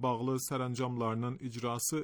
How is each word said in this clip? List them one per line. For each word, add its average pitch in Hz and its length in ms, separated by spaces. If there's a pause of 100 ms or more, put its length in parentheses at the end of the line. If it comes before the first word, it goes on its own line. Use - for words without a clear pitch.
bağlı 127 340 (120)
sərəncamlarının 123 920
icrası 120 640